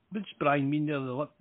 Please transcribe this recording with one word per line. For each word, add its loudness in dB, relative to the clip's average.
what's -6
Brian 2
mean 2
there? -2
The, -4
Li-, -4